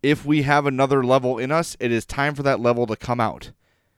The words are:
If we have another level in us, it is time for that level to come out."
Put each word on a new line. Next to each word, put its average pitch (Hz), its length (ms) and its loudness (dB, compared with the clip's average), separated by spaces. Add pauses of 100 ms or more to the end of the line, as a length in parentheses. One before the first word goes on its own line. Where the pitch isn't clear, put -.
If 143 220 2
we 151 160 2
have 143 240 2
another 135 360 2
level 127 360 2
in 127 120 -4
us, 165 300 -2
it 120 140 0
is 113 120 -2
time 143 300 -4
for 139 80 -8
that 135 160 2
level 120 280 2
to 107 100 -4
come - 240 -4
out." 101 320 -6 (440)